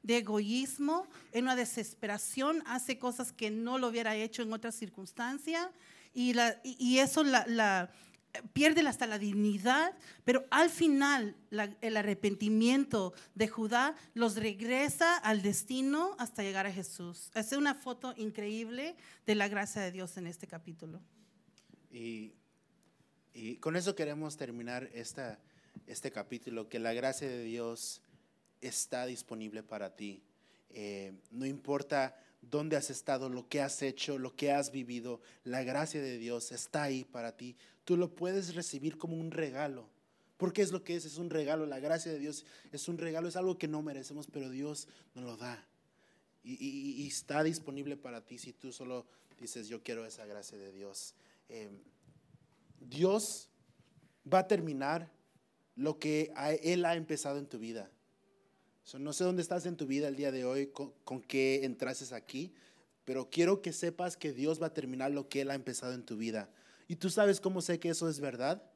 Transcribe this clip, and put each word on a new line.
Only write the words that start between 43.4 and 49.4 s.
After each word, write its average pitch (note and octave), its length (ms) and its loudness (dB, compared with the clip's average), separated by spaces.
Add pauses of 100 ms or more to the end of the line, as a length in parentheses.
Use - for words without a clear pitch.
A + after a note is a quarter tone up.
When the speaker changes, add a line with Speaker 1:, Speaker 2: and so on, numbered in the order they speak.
Speaker 2:
que E3 100 -2
no D3+ 140 -2
merecemos, C#3+ 460 -8
pero C3+ 240 -8
Dios D3 380 -6 (260)
nos B2 100 -12
lo A#2+ 140 -10
da. A#2+ 280 -10 (760)
Y, B2 120 -12
y, C#3 480 -6
y C#3+ 40 -6
está C#3+ 360 0
disponible C#3+ 540 -2
para A#2+ 300 -12
ti B2 100 -14
si A#2+ 160 -14
tú B2+ 200 -14
solo B2+ 340 -8 (340)